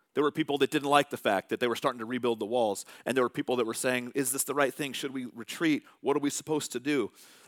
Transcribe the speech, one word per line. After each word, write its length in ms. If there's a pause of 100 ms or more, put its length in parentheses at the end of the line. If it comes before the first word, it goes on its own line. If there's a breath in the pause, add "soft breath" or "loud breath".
(160)
There 80
were 80
people 260
that 140
didn't 180
like 220
the 60
fact 320
that 100
they 80
were 80
starting 240
to 60
rebuild 340
the 60
walls, 400 (200 loud breath)
and 100
there 80
were 60
people 280
that 80
were 80
saying, 420
"Is 160
this 120
the 120
right 180
thing? 200
Should 200
we 120
retreat? 580 (180 loud breath)
What 160
are 20
we 100
supposed 440
to 60
do? 320 (360 loud breath)